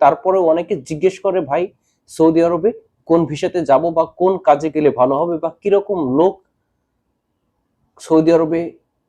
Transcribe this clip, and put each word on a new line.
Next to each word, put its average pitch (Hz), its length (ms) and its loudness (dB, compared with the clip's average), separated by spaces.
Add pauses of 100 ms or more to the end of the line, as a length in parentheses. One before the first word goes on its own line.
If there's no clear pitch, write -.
তারপরে 156 440 2
অনেকে 170 380 0
জিজ্ঞেস 165 380 -2
করে, 190 200 -2
"ভাই, 147 220 -2 (480)
সৌদি 160 320 2
আরবে 170 280 0 (360)
কোন 165 200 2
ভিসাতে 165 380 -6
যাব 135 260 2
বা 160 140 0 (120)
কোন 185 160 0 (120)
কাজে 151 260 2
গেলে 151 200 0
ভালো 123 260 0
হবে 170 220 -4
বা 160 200 -6
কিরকম 202 400 -2 (180)
লোক 185 180 2 (1700)
সৌদি 160 320 2
আরবে 165 280 0 (480)